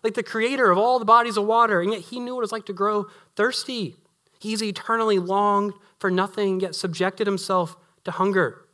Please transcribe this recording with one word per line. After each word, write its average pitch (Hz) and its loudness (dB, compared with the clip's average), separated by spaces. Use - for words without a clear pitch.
Like 220 -4
the 233 -4
creator 240 0
of 180 4
all 240 2
the 226 -4
bodies 233 6
of 208 0
water, 220 4
and 196 0
yet 202 -6
he 240 -12
knew 247 -8
what 247 -4
it - -2
was 214 -6
like 220 -8
to 202 -10
grow 202 0
thirsty. 233 -4
He's 214 -4
eternally 220 0
longed 202 0
for 190 -2
nothing, 190 0
yet 180 -4
subjected 190 -2
himself 185 -2
to 180 -8
hunger. 190 0